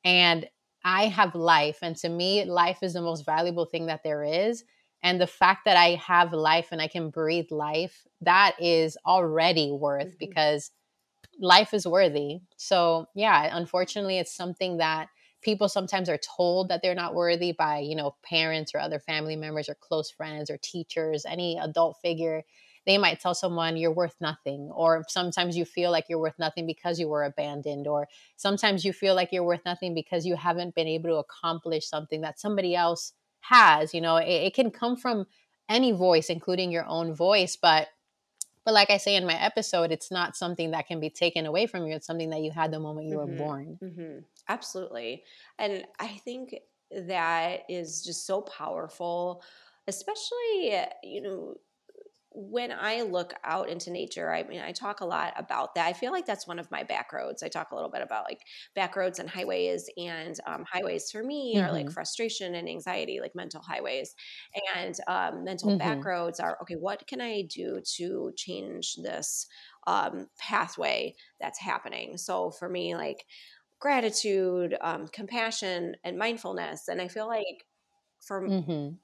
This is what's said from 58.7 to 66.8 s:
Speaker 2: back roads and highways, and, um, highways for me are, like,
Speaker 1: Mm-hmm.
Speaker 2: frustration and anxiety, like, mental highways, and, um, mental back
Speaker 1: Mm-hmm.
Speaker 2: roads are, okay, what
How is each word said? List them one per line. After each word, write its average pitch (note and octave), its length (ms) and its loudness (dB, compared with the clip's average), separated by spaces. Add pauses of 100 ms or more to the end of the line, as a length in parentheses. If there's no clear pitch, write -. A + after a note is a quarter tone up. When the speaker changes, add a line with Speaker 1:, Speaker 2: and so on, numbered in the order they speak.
Speaker 2:
back F#3+ 200 -4
roads F#3 240 -4
and F3 120 -10
highways, F3+ 640 -4
and, E3+ 500 -10
um, E3+ 240 -10
highways F3+ 400 -6
for G#3+ 140 -10
me C4 340 -2
are, F#3 140 0
like, D3 140 -4
Speaker 1:
Mm-hmm. E3 80 -10
Speaker 2:
frustration F3+ 600 -6
and E3+ 140 -8
anxiety, E3 540 -6
like, - 120 -10
mental - 280 -14
highways, C3 520 -8 (600)
and, F3 180 -8 (140)
um, F3+ 360 -4
mental F#3+ 340 0
back - 220 -2
Speaker 1:
Mm-hmm. G3 80 -8
Speaker 2:
roads E3+ 300 -4
are, E3+ 220 -4
okay, E3+ 160 -12
what G3 300 -8